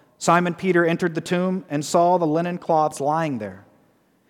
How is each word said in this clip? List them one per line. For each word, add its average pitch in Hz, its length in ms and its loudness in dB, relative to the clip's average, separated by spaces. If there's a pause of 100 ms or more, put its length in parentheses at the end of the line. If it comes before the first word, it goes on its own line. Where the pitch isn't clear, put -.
(200)
Simon 175 340 2
Peter 175 320 2
entered 165 300 0
the 165 60 -2
tomb 185 480 -2
and 147 160 -4
saw 175 320 4
the 170 100 0
linen 170 300 -2
cloths 156 420 0
lying 147 380 -2
there. 98 280 -12 (640)